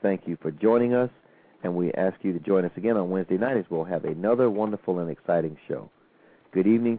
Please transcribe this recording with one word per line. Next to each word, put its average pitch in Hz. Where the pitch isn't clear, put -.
thank 98
you 87
for 80
joining 117
us, 123
and 90
we 87
ask 92
you 95
to 85
join 92
us 85
again 110
on 90
Wednesday 92
night 123
as 95
we'll 80
have 82
another 107
wonderful 104
and 85
exciting 80
show. 65
Good 92
evening 113